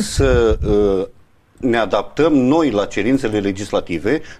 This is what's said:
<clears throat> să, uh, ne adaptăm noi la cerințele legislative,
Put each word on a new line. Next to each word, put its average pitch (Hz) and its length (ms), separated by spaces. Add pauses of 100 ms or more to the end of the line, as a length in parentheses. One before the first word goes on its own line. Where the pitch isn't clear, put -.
<clears throat> - 140
să, 120 420 (100)
uh, 101 380 (520)
ne 117 180
adaptăm 113 580
noi 139 360
la 101 140
cerințele 110 560
legislative, 98 800 (200)